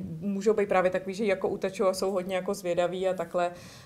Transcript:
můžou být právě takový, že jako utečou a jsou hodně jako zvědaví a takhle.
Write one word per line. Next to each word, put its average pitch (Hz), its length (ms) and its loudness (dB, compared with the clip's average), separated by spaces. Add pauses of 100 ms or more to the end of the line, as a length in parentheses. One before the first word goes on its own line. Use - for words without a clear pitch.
(200)
můžou 196 340 2
být 202 140 2
právě 185 220 4
takový, 185 240 -2
že 202 100 -2
jako 190 240 2
utečou 190 380 -2
a 190 80 4
jsou 190 160 -2
hodně 185 260 -2
jako 190 180 -2
zvědaví 180 540 0
a 185 60 2
takhle. 175 360 0 (360)